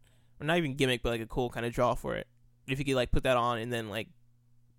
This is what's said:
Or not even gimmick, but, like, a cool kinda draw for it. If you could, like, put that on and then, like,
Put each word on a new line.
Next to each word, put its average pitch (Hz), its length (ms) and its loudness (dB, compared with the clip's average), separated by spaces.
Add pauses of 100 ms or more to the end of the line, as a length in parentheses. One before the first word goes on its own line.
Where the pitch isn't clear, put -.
(400)
Or 147 60 -8
not 165 120 2
even 143 180 0
gimmick, 131 280 2
but, 120 60 0
like, 117 100 -2
a 113 60 -6
cool 120 240 -2
kinda 117 200 -4
draw 120 240 2
for 127 220 -4
it. - 100 -6 (420)
If 131 120 -2
you 139 60 -4
could, 135 100 0
like, 123 160 0
put 143 120 4
that 131 120 4
on 120 220 2
and 117 140 -4
then, 113 180 -4
like, 104 180 -6 (720)